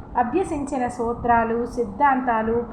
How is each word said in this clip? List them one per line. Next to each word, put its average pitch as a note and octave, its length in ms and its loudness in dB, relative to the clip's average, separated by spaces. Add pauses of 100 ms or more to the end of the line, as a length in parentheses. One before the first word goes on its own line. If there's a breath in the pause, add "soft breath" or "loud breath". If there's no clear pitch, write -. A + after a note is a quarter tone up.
(180)
అభ్యసించిన C4+ 720 0
సూత్రాలు, A#3 760 0
సిద్ధాంతాలు, A#3+ 1080 0